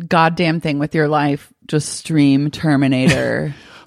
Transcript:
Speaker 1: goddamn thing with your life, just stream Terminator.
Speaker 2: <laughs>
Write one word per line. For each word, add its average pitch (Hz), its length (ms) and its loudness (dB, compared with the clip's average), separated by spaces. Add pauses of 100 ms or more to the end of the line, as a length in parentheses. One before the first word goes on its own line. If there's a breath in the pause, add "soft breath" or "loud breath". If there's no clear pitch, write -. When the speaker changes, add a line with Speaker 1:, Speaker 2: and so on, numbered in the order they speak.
Speaker 1:
goddamn 165 540 0
thing 151 180 -4
with 143 160 -4
your 156 140 2
life, 147 440 -2 (140)
just 151 220 -2
stream 143 600 2
Terminator. 135 1080 0
Speaker 2:
<laughs> - 60 -20 (220 loud breath)